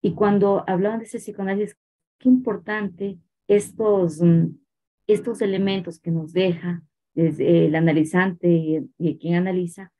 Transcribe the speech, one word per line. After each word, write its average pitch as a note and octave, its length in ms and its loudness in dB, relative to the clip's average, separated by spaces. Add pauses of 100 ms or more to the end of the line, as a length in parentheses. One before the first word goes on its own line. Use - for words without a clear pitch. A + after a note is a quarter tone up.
Y F3 100 -2
cuando G3+ 540 2
hablaban G3+ 320 -2
de A3+ 60 -14
ese A#3 120 -14
psicoanálisis, G3+ 600 -6 (420)
qué B3+ 100 2
importante G#3 880 -2 (300)
estos, G3+ 720 0
mm, E3 280 4 (580)
estos G#3+ 340 0
elementos F#3+ 580 -2
que E3+ 120 -6
nos D#3+ 200 -4
deja F3 520 -2 (320)
desde E3 500 2
el D#3+ 100 2
analizante E3 760 2
y, D#3+ 500 0
y D#3+ 180 -2
quien E3 160 -4
analiza F3+ 680 -4